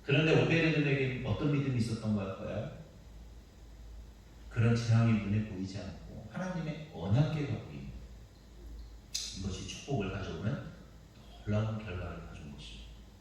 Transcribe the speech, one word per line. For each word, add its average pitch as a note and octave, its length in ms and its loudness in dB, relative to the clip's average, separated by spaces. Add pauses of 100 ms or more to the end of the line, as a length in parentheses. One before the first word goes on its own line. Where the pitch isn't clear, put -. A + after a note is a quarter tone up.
그런데 C#3 400 6
오베데돔에게 C#3+ 840 4
어떤 C#3+ 260 2
믿음이 B2+ 260 2
있었던 G#2+ 360 0
걸까요? G2 560 -2 (1800)
그런 A#2 260 6
재앙이 A2+ 380 6
눈에 G#2 360 2
보이지 F#2+ 300 -4
않고 - 540 -10
하나님의 E3 640 -4
언약궤가 C3 720 2
보입니다. - 300 -10 (1400)
이것이 F#2 280 -4
축복을 - 460 -4
가져오는 F#2 440 -4 (880)
놀라운 A2 340 2
결과를 F2 480 -6
가져온 D2+ 260 -12
것입니다. - 380 -12 (300)